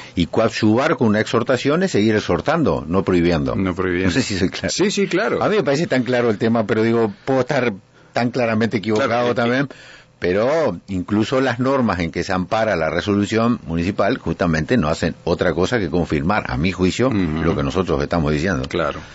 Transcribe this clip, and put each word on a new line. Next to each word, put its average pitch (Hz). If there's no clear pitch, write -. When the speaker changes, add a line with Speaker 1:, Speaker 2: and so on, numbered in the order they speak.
Speaker 1:
Y 82
coadyuvar 113
con 117
una 104
exhortación 127
es 190
seguir 107
exhortando, 95
no 92
prohibiendo. 85
Speaker 2:
No 95
prohibiendo. 92
Speaker 1:
No -
sé 135
si 98
soy 92
claro. -
Speaker 2:
Sí, 190
sí, 196
claro. 170
Speaker 1:
A 123
mí 208
me 190
parece 143
tan 127
claro 120
el 104
tema, 113
pero 110
digo, 113
puedo 131
estar 123
tan 120
claramente 113
equivocado 110
Speaker 2:
Claro, 117
es -
que 123
Speaker 1:
también, 127
pero 113
incluso 104
las 127
normas 123
en 82
que 85
se 95
ampara 101
la 80
resolución 101
municipal 98
justamente 82
no 76
hacen 82
otra 87
cosa 92
que 95
confirmar, 82
a -
mi 85
juicio, 92
Speaker 2:
Ujú. 127
Speaker 1:
lo 80
que 71
nosotros 78
estamos 76
diciendo. 76
Speaker 2:
Claro, 80